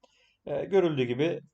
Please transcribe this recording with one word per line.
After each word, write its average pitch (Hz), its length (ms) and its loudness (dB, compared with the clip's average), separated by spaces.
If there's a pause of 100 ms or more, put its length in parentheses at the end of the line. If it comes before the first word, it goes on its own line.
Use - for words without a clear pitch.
(460)
Ee, 147 180 -4
görüldüğü 165 400 2
gibi 123 360 -2 (140)